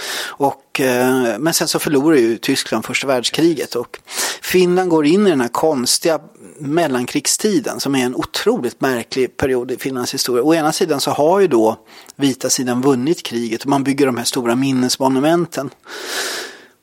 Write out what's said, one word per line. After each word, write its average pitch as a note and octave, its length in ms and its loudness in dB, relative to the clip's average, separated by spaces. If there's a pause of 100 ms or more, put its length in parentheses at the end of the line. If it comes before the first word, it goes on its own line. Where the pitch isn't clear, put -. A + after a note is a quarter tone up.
(260)
Och, - 540 -4
eh, B2+ 600 2
men D#3+ 140 0
sen D#3+ 140 -2
så E3 120 0
förlorar D3 380 2
ju A2+ 200 4
Tyskland - 480 -2
första B2+ 220 -6
världskriget, C#3 680 0
och - 240 -8 (420)
Finland F3+ 480 2
går D#3+ 160 4
in G3 220 4
i - 20 4
den C#3 120 2
här A#2+ 60 0
konstiga D3+ 720 0 (400)
mellankrigstiden C#3+ 1200 -2
som C#3 160 -2
är B2+ 100 2
en B2+ 100 -4
otroligt - 640 -4
märklig C3 560 -2
period B2+ 340 -2
i A#2 60 -6
Finlands C3+ 360 -6
historia. B2 300 0
Å D#3 100 4
ena D#3 180 2
sidan D#3 280 0
så C#3 120 -2
har E3 280 4
ju F#3+ 80 4
då A2+ 380 2 (300)
vita C3 340 0
sidan B2 320 -2
vunnit C#3 420 2
kriget, A#2 380 -4
och C3+ 80 -6
man C#3 140 2
bygger C3+ 220 2
de B2 120 0
här A#2 80 -6
stora A#2+ 300 -2
minnesmonumenten. C3+ 1160 0 (1120)